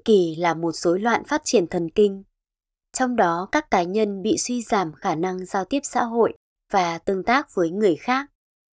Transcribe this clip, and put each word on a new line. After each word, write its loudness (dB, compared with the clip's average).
kỷ 4
là 0
một -2
rối 0
loạn 0
phát -4
triển 2
thần -4
kinh 2
trong -2
đó 0
các -2
cá 2
nhân -2
bị 0
suy -2
giảm -2
khả -4
năng -4
giao -4
tiếp -2
xã -4
hội 2
và 0
tương -4
tác 0
với 2
người 2
khác, -4